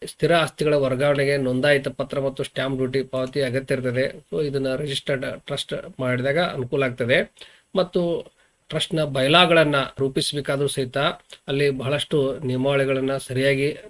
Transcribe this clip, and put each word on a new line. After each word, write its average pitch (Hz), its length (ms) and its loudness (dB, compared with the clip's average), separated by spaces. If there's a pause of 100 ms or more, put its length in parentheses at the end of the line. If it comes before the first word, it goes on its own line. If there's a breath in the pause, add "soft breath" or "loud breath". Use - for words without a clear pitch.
ಸ್ಥಿರ 156 280 0
ಆಸ್ತಿಗಳ 151 400 2
ವರ್ಗಾವಣೆಗೆ 139 640 2
ನೋಂದಾಯಿತ 139 500 2
ಪತ್ರ - 320 -4
ಮತ್ತು 135 240 -2
ಸ್ಟ್ಯಾಂಪ್ 135 340 -4
ಡ್ಯೂಟಿ 131 260 0
ಪಾವತಿ 131 380 -4
ಅಗತ್ಯ 131 340 -2
ಇರ್ತದೆ. 127 580 -2
So 156 120 0
ಇದನ್ನ 135 300 -2
ರಿಜಿಸ್ಟರ್ಡ್ 139 500 -4 (200)
ಟ್ರಸ್ಟ್ - 280 -8 (260)
ಮಾಡಿದಾಗ 127 400 0
ಅನುಕೂಲ 139 440 -2
ಆಗ್ತದೆ. 127 480 0 (440 loud breath)
ಮತ್ತು 175 580 -2 (360 soft breath)
ಟ್ರಸ್ಟ್‌ನ 156 340 -2
ಬೈಲಾಗಳನ್ನ 151 720 4 (240)
ರೂಪಿಸಬೇಕಾದ್ರೂ 139 680 -2
ಸಹಿತ 131 300 -4 (500 loud breath)
ಅಲ್ಲಿ 143 220 2
ಬಹಳಷ್ಟು 135 720 0
ನಿಯಮಾವಳಿಗಳನ್ನ 135 800 0
ಸರಿಯಾಗಿ 139 600 0 (120)